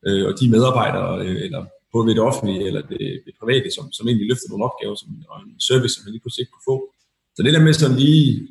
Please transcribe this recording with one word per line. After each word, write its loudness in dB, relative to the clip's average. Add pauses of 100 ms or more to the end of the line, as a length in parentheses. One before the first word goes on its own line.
Øh, 0
og -2
de 4
medarbejdere, 0 (140)
øh, -4
eller -8 (300)
både 2
ved 2
det 2
offentlige -4
eller -4 (100)
det, -8 (240)
det -20
private, -2
som, -14 (120)
som -6
egentlig 0
løfter -6
nogle -4
opgaver, -8
som, -20 (220)
og -20
en -18 (100)
service, 2
som -14
man -14
lige -12
pludselig -10
ikke -12
kunne -8
få. 0 (580)
Så -8
det 4
der 6
med 6
sådan 2
lige 6 (240)